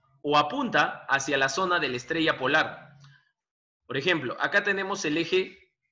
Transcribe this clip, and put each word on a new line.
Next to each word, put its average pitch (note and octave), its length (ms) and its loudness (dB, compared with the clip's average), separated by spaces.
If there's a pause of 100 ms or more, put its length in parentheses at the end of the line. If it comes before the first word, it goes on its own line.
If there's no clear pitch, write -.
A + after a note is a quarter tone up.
(220)
o D3 160 4
apunta E3+ 720 0
hacia C#3 280 0
la C3+ 140 2
zona F3+ 300 0
de D3 80 0
la B2 80 -4
estrella D#3 420 0
polar. C#3+ 580 0 (920)
Por B2 120 -4
ejemplo, C#3+ 420 0
acá G3+ 220 0
tenemos G3 420 -4
el D3+ 140 0
eje F#3 560 -2 (180)